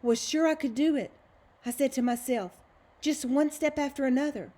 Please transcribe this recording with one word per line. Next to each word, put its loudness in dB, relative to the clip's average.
Well, 4
sure 0
I 4
could -4
do 2
it, -2
I -4
said 0
to -2
myself. -2
Just -2
one 2
step -2
after -2
another. 0